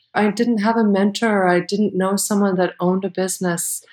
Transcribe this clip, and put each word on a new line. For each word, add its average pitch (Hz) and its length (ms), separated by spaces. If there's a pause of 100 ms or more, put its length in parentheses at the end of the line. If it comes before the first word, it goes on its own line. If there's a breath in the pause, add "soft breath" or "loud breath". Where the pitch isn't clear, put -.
(140)
I 208 160
didn't 226 320
have 226 160
a 226 60
mentor. 202 600
I 175 140
didn't 202 340
know 190 220
someone 202 400
that 180 240
owned 185 240
a 196 60
business 185 720 (100)